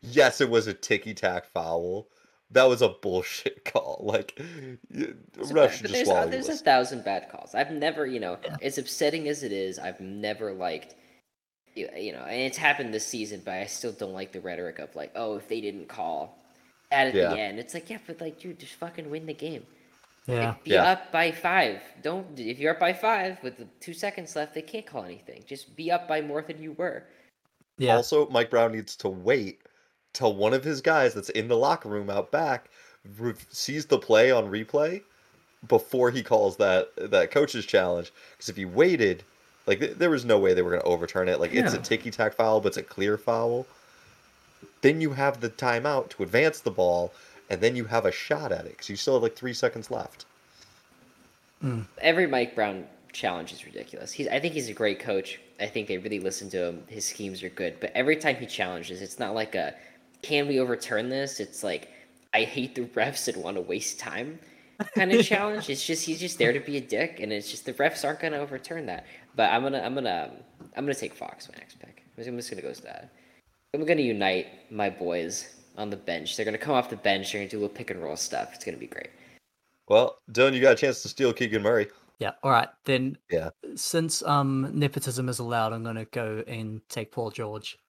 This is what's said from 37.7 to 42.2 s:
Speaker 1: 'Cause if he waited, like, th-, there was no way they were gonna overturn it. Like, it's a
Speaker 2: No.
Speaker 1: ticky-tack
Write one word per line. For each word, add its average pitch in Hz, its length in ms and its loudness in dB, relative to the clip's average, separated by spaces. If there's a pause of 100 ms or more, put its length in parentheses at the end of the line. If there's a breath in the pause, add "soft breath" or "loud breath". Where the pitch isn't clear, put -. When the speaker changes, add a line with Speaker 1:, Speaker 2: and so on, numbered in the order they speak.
Speaker 1:
'Cause - 80 -10
if 95 80 -8
he 98 80 -6
waited, 104 600 4 (440)
like, 101 120 2
th-, - 180 -2
there 175 120 4
was 135 140 2
no 110 160 6
way 95 140 6
they 90 80 4
were 87 100 2
gonna 87 120 0
overturn 87 440 0
it. 90 140 2
Like, 87 120 -2
it's 151 200 4
a 117 40 -2
Speaker 2:
No. - 60 -6
Speaker 1:
ticky-tack 113 500 0